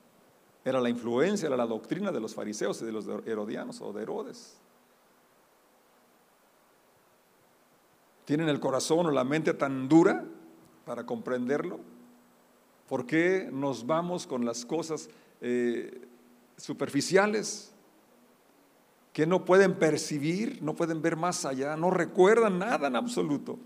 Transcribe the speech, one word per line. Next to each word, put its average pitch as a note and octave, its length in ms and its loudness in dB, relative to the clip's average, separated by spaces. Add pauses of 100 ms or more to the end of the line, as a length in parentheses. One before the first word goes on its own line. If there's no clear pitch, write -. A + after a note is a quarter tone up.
(680)
era C3 140 2
la A#2+ 80 2
influencia, A#2+ 580 0
era C3+ 80 -2
la B2 100 0
doctrina D#3 460 -4
de C3 80 -4
los A2 160 -8
fariseos G#2+ 460 -6
y A#2 40 -8
de A2+ 60 -6
los G#2+ 160 -6 (180)
herodianos A2 540 -8
o G#2+ 140 -10
de G#2 80 -8
Herodes. G3+ 560 -10 (3750)
¿Tienen D#3 240 0
el C#3 100 0
corazón D#3+ 460 0
o D#3+ 60 2
la C3 120 2
mente D#3 300 0
tan C3+ 340 -2
dura E3 380 6 (580)
para A#2+ 220 -8
comprenderlo? B2+ 720 -4 (1120)
¿Por B2+ 160 -2
qué F3 440 2
nos C3+ 380 -4
vamos F3 400 -2
con B2 160 -2
las A#2 220 -4
cosas, D#3+ 440 -4 (300)
eh, A#2+ 640 -2 (560)
superficiales F#3+ 1120 0 (1400)
que D3+ 120 2
no F3 200 2
pueden F#3 300 6
percibir, D#3+ 880 0
no D3+ 140 -4
pueden E3 260 -2
ver E3 140 0
más E3+ 300 -2
allá, C#3 320 -4
no F3 140 2
recuerdan G3 680 6
nada C4 300 0
en - 80 0
absoluto? D3 680 -2